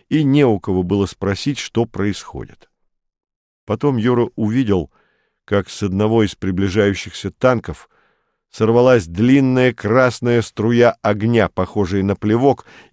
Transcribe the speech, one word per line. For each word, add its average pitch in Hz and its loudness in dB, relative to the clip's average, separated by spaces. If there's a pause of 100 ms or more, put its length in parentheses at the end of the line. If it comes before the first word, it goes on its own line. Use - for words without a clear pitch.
и 156 0
не 143 2
у 107 2
кого 92 -2
было 98 0
спросить, 98 -6
что - -4
происходит. - -10 (920)
Потом 143 -2
Юра 120 0
увидел, 107 -2 (520)
как 101 -2
с - -12
одного 107 0
из 95 -4
приближающихся 95 -2
танков 120 -2 (600)
сорвалась 117 2
длинная 127 2
красная 120 0
струя 117 0
огня, 107 0
похожая 95 -4
на 98 -2
плевок, 117 0 (280)